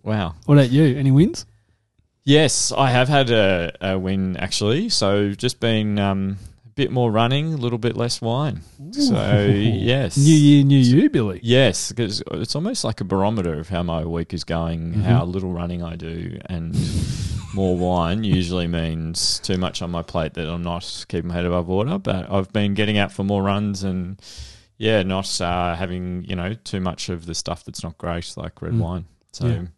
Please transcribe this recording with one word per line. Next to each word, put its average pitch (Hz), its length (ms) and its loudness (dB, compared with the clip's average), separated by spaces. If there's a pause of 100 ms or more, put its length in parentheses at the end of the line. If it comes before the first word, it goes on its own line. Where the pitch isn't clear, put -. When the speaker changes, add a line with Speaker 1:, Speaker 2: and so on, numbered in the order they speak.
Speaker 1:
Wow. 101 320 -2 (100)
Speaker 2:
What 143 140 8
about 127 120 4
you? 143 260 4
Any 135 140 2
wins? 185 340 4 (760)
Speaker 1:
Yes, 143 480 4
I 131 200 2
have 123 160 4
had 135 240 4
a, 95 500 2
a 95 160 -2
win, 95 400 -2
actually. 120 520 -2
So 101 420 2
just 120 280 -4
been, 107 380 0
um, 98 400 0 (280)
a 117 40 -20
bit - 220 -2
more 123 200 2
running, 131 420 0
a 151 40 -4
little 120 220 -2
bit 113 180 -2
less 117 240 -4
wine. 131 400 -4 (300)
So, 262 240 2 (320)
Speaker 2:
Ooh. 104 40 4
Speaker 1:
yes. 110 680 0
Speaker 2:
New 151 180 8
year, 147 280 8
new 139 140 6
you, 135 320 6
Billy. 107 320 0
Speaker 1:
Yes, 120 500 4
'cause 113 300 -4 (120)
it's 82 220 -6
almost 202 280 -4
like 113 180 -4
a - 20 -4
barometer 95 560 -2
of 82 100 -10
how 87 120 -2
my 82 240 -2
week 85 300 -4
is 82 80 -6
going, 82 480 -4
Speaker 2:
Mm-hmm. 107 100 0
Speaker 1:
how 113 240 4
little 92 260 -4
running 87 300 -6
I 85 140 -8
do, 85 500 -10
and 82 300 -8 (440)
<laughs> - 360 -8
more 95 200 2
wine 90 480 0
usually 90 440 0
means 82 720 -4
too 95 180 -2
much 90 240 -4
on 87 80 -6
my 85 140 -6
plate 78 320 -4
that 80 120 -6
I'm 85 160 -6
not 87 460 -8
keeping 87 200 -4
my 87 40 -6
head 87 120 -2
above 87 220 0
water. 110 300 -2
But 101 340 -4
I've 95 220 -2
been 101 220 0
getting 104 240 0
out 98 120 0
for 98 120 -6
more 98 180 0
runs 98 420 -2
and, 92 380 -6 (560)
yeah, 110 240 2
not, 95 400 -4
uh, 87 340 -2
having, 90 480 -6
you 92 120 -6
know, 90 180 -4
too 104 280 -8
much 90 280 -6
of 85 160 -8
the 82 80 -10
stuff - 320 -8
that's - 180 -14
not 85 140 -12
great, 85 400 -8
like - 240 -12
red 80 120 -6
Speaker 2:
Mm. 113 60 0
Speaker 1:
wine. 87 260 -4 (260)
So, - 160 -6
Speaker 2:
Yeah. 110 140 -2 (160)